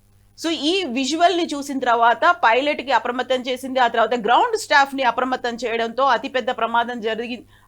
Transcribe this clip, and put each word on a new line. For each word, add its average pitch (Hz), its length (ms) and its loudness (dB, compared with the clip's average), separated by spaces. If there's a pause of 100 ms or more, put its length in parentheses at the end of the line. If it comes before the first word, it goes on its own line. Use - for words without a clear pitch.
(440)
so 320 60 -2
ఈ 339 340 -2
విజువల్ని 311 600 0
చూసిన 277 320 -6
తర్వాత 240 640 2
పైలట్కి 269 480 2
అప్రమత్తం 247 480 -2
చేసింది. 254 400 -4
ఆ 247 60 4
తర్వాత 233 280 0
గ్రౌండ్ 269 420 2
స్టాఫ్ని 277 460 2
అప్రమత్తం 247 520 -2
చేయడంతో 233 480 -2
అతిపెద్ద 254 480 0
ప్రమాదం 233 500 -2
జరిగి, 220 420 -6 (260)